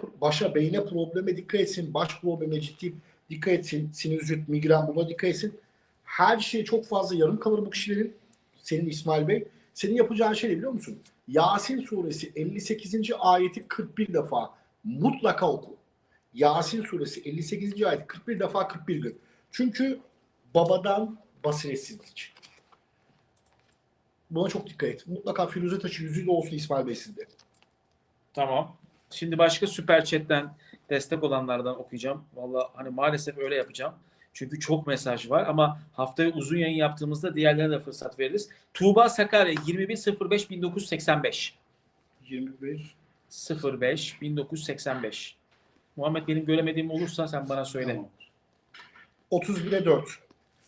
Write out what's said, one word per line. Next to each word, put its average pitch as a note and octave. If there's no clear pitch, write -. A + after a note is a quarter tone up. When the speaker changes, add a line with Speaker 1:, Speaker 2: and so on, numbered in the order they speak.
Speaker 1:
başa, D3+
beyne E3
probleme F3
dikkat G3
etsin. E3
Baş E3
probleme D#3+
ciddi F3
dikkat D#3+
etsin. D3+
Sinüzit, D#3
migren D3+
buna E3
dikkat F3+
etsin. -
Her G#3+
şey A3
çok A3
fazla F#3
yarım F#3+
kalır G#3+
bu G3
kişilerin. G#3
Senin E3
İsmail D#3
Bey. A3
Senin G3+
yapacağın A3+
şey A3
ne F3
biliyor B3
musun? -
Yasin G3
suresi D#3+
elli F#3+
sekizinci G#3+
ayeti F3+
kırk -
bir G#3
defa C3+
mutlaka E3+
oku. -
Yasin D3+
suresi D#3
elli D#3
sekizinci G3+
ayeti D#3
kırk -
bir A3
defa F#3+
kırk -
bir F3
gün. A#2
Çünkü B3+
babadan F#3
basiretsizlik. C#3
Buna E3+
çok -
dikkat -
et. -
Mutlaka F3+
Firuze F3
taşı E3+
yüzüğü D#3+
de F3+
olsun E3
İsmail C#3
Bey A#2
sizde. -
Speaker 2:
Tamam. C#3
Şimdi E3
başka E3
Süper E3
Chat'ten D3+
destek D3
olanlardan B2+
okuyacağım. B2+
Vallahi B2+
hani C3
maalesef C#3+
öyle C#3
yapacağım. C#3
Çünkü C#3
çok D3+
mesaj A#2+
var D3
ama D3+
haftaya E3
uzun D#3
yayın D#3+
yaptığımızda D3+
diğerlerine D3+
de C#3+
fırsat -
veririz. D3
Tuğba G#3
Sakarya, G#3
yirmi F#3+
bir A3+
sıfır G3+
beş G3+
bin F3+
dokuz F3+
yüz -
seksen D3+
beş. -
Speaker 1:
Yirmi C3
bir. -
Speaker 2:
Sıfır C#3
beş D3
bin D3+
dokuz D3
yüz D3+
seksen C3
beş. -
Muhammed, D#3
benim D#3
göremediğim D#3+
olursa E3
sen C#3
bana C3+
söyle. B2+
Speaker 1:
Tamam. G#2
Otuz F3
bire F#3+
dört. -